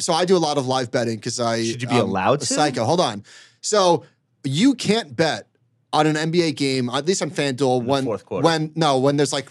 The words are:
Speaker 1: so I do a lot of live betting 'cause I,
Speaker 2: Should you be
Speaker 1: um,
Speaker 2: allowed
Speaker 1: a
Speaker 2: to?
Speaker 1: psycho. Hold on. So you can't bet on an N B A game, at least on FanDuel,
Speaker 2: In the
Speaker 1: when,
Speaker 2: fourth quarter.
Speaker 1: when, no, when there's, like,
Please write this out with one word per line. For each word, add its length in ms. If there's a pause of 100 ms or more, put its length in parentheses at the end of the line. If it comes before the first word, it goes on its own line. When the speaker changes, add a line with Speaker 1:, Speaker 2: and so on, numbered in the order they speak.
Speaker 1:
so 120
I 140
do 100
a 20
lot 200
of 80
live 240
betting 280
'cause 220
I, 240
Speaker 2:
Should 180
you 60
be 60
Speaker 1:
um, 160
Speaker 2:
allowed 320
Speaker 1:
a 40
Speaker 2:
to? 0
Speaker 1:
psycho. 380
Hold 160
on. 240 (380)
So 420 (400)
you 300
can't 420
bet 300 (480)
on 120
an 100
N 140
B 120
A 100
game, 380
at 160
least 160
on 80
FanDuel, 500
Speaker 2:
In 60
the 40
Speaker 1:
when, 140
Speaker 2:
fourth 220
quarter. 180
Speaker 1:
when, 300
no, 240
when 180
there's, 160
like, 180